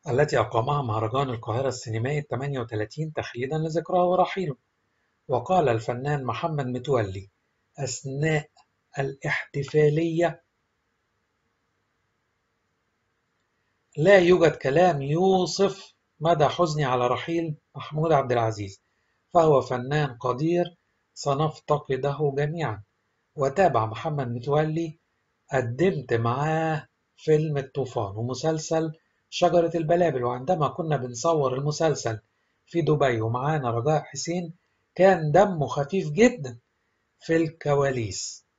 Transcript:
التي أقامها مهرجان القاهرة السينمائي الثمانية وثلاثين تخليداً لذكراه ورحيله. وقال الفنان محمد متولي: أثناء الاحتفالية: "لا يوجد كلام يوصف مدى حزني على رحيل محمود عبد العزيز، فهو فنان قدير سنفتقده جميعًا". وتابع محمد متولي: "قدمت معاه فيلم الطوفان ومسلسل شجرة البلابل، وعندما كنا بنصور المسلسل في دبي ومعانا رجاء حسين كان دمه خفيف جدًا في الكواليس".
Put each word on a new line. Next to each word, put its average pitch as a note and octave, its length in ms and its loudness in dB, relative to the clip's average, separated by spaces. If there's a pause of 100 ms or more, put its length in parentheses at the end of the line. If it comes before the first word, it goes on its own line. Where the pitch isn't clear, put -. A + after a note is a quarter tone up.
التي C#3 300 2
أقامها A#2 440 0
مهرجان A2+ 480 -2
القاهرة A#2 380 -4
السينمائي A#2+ 500 -4
الثمانية C#3 420 -6
وثلاثين A2+ 520 -8
تخليداً B2+ 460 -6
لذكراه E3 460 0
ورحيله. F3+ 520 0 (720)
وقال D3 400 2
الفنان B2+ 560 -2
محمد C#3+ 420 -4
متولي: A#2 640 -4 (480)
أثناء D3 720 -4 (480)
الاحتفالية: D3+ 1400 0 (3500)
"لا F#3+ 220 8
يوجد E3+ 380 6
كلام D3+ 460 2
يوصف F3+ 920 0 (260)
مدى D#3 280 2
حزني D3+ 360 0
على B2 220 0
رحيل D#3+ 500 -2 (180)
محمود D3+ 380 -2
عبد C3+ 200 2
العزيز، A2 500 -2 (520)
فهو D#3 260 6
فنان C3 600 -2
قدير E3 560 -2 (380)
سنفتقده C#3+ 1200 -2
جميعًا". D3 460 -4 (540)
وتابع C3+ 500 2
محمد C3+ 420 -4
متولي: D3+ 680 -2 (540)
"قدمت C3 640 0
معاه D3+ 760 -2 (280)
فيلم D#3 420 2
الطوفان A#2+ 580 -4
ومسلسل D#3 760 -2 (380)
شجرة E3+ 460 2
البلابل، D#3+ 480 0
وعندما C3 440 -2
كنا D#3 280 -4
بنصور B2+ 580 0
المسلسل C#3+ 640 -2 (460)
في E3+ 160 -2
دبي C#3 380 2
ومعانا B2 500 -2
رجاء C#3+ 320 0
حسين E3+ 520 -8 (400)
كان E3+ 380 4
دمه F3 340 4
خفيف D3+ 440 -4
جدًا E3+ 480 2 (600)
في E3 160 0
الكواليس". C#3 1120 -2 (120)